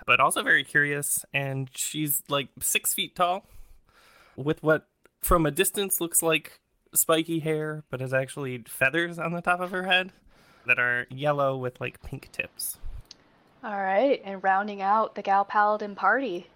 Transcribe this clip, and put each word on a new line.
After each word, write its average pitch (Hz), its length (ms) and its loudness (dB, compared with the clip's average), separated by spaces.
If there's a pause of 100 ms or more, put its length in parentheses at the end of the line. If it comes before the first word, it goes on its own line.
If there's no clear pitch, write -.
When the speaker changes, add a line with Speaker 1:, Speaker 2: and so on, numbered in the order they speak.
Speaker 1:
but 123 140 -6
also 143 240 0
very 156 200 0
curious. 143 680 -2
And 135 420 -4
she's, 151 540 -4
like, 139 200 -4 (100)
six - 340 -2
feet 175 220 -6
tall 180 320 0 (880)
with 147 260 -2
what 151 260 2 (340)
from 170 260 4
a 143 40 2
distance 190 480 0
looks 170 220 0
like 160 380 0 (340)
spiky 165 460 2
hair, 156 500 -4
but 131 100 -6
is 131 140 -4
actually 131 540 -4
feathers 165 500 0
on 165 140 -4
the 175 100 -4
top 180 180 2
of 180 120 -4
her 185 120 -4
head 185 280 2 (560)
that 123 100 4
are 123 320 0
yellow 139 480 0
with, 127 240 -8
like, - 220 -10
pink - 280 -12
tips. - 460 -10 (840)
Speaker 2:
All 214 140 -6
right, 196 460 4
and 196 200 -10
rounding 196 400 2
out 214 320 2
the 208 80 -8
Gal 196 200 4
Paladin 208 520 2
party 196 600 0